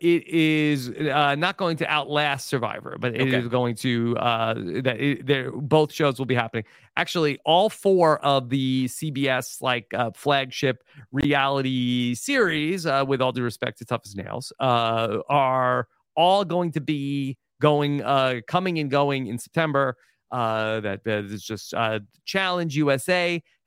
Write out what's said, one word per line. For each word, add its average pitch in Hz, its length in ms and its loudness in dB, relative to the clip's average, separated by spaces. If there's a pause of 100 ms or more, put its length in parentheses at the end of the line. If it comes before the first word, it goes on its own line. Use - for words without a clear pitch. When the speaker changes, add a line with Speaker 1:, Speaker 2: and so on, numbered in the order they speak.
Speaker 1:
it 170 260 2
is, 151 640 2
uh, 143 460 2
not 175 200 -2
going 170 260 -2
to - 40 0 (120)
outlast 147 500 -2
Survivor, - 500 -4
but 123 160 -2
it 131 80 0
Speaker 2:
Okay. 131 160 2
Speaker 1:
is 120 100 -2
going 120 260 0 (120)
to, 117 320 0
uh, 113 360 0 (320)
that 123 140 -2
it, 139 260 -2
they're, 131 260 0
both 147 400 2
shows 139 260 2
will 135 80 -4
be 131 80 0
happening. 113 300 -2 (320)
Actually, 156 480 0
all 180 260 4
four 175 540 4
of 135 260 2
the 131 380 0
C 160 220 -8
B 135 180 -2
S, 131 180 -2 (140)
like, 123 340 -2
uh, 117 200 -2
flagship 135 680 -2 (300)
reality 131 1040 0
series, 175 720 -2
uh, 139 200 2
with 135 160 0
all 131 100 2
due 123 120 -4
respect 120 340 -6
to - 60 -18
Tough 117 200 -4
as 101 120 -18
Nails, - 440 -8
uh, 113 580 2 (100)
are 131 600 2 (280)
all 190 280 4
going 175 280 0
to 156 80 -4
be 139 560 -4 (240)
going, 147 420 4
uh, 131 380 2 (140)
coming 180 260 0
and 143 100 -4
going 139 380 2
in 113 100 -6
September. 143 580 0 (360)
Uh, 110 480 0
that, 98 240 -6
that 104 220 -2
is 98 180 -10
just, - 300 -10
uh, 110 260 0 (240)
Challenge 180 520 -2
U 147 140 4
S 135 200 0
A 175 320 0 (240)